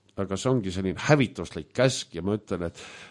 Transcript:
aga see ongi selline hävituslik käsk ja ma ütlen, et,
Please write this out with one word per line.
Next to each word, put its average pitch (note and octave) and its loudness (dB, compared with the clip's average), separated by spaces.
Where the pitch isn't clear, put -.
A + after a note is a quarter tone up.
aga F#2+ -2
see B2+ 2
ongi G#2 0
selline F#2 -2
hävituslik G2 2
käsk B2+ 2
ja E2 -6
ma G2+ 0
ütlen, F2 -4
et, - -12